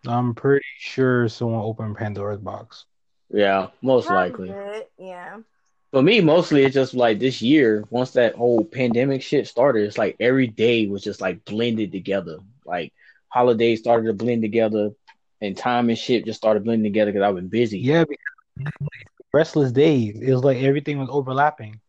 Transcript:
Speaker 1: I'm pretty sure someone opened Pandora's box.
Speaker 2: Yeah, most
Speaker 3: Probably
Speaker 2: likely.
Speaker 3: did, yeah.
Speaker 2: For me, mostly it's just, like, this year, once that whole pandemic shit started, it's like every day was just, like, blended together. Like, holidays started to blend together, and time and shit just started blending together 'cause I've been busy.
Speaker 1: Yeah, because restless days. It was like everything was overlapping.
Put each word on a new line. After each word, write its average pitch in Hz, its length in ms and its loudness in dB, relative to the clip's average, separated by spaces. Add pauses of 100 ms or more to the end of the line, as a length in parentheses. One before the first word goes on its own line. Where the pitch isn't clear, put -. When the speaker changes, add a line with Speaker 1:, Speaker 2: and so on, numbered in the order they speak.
Speaker 1:
I'm 120 280 -2
pretty 139 300 2 (120)
sure 127 500 0
someone 113 340 -4
opened 110 360 -6
Pandora's 104 420 -6
box. 104 460 -14 (460)
Speaker 2:
Yeah, 98 360 2 (140)
most 127 260 2
Speaker 3:
Probably 90 220 0
Speaker 2:
likely. - 200 -10
Speaker 3:
did, 202 360 -12 (120)
yeah. 180 400 -16 (540)
Speaker 2:
For 135 100 2
me, 202 200 4
mostly 156 420 4
it's 135 120 2
just, 131 180 0
like, 117 260 2
this 127 220 -2
year, 113 480 4
once 123 220 -2
that 120 240 2
whole 120 280 2
pandemic 127 600 0
shit 135 240 0
started, 120 380 2
it's 104 120 -6
like 104 220 -2
every 127 280 2
day 113 400 2
was 98 160 -6
just, 101 160 -8
like, 92 260 -6
blended 110 460 -4
together. 90 460 -6 (280)
Like, 87 280 -8 (360)
holidays 117 500 2
started 117 280 2
to 113 60 0
blend 113 300 -2
together, 107 480 0 (500)
and 98 160 -6
time 120 320 0
and 113 80 0
shit 113 280 -2
just 110 120 -8
started 107 260 0
blending 113 280 0
together 104 200 2
'cause 98 100 0
I've 101 140 2
been 90 140 -10
busy. 107 300 -2
Speaker 1:
Yeah, 151 260 2
because - 680 -12 (600)
restless 147 380 2
days. 123 500 2
It 131 100 0
was 127 120 2
like 135 140 4
everything 143 420 0
was 131 120 -6
overlapping. 131 760 -2